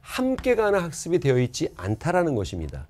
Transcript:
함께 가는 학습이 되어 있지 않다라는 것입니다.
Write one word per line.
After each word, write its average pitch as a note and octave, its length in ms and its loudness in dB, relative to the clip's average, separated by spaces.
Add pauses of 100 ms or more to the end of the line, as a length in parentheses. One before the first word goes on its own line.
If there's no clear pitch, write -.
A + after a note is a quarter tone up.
함께 B3+ 540 0
가는 G#3 240 2
학습이 E3+ 400 -2
되어 C3+ 220 4
있지 B2 360 -2
않다라는 D3+ 600 0
것입니다. D#2 540 -6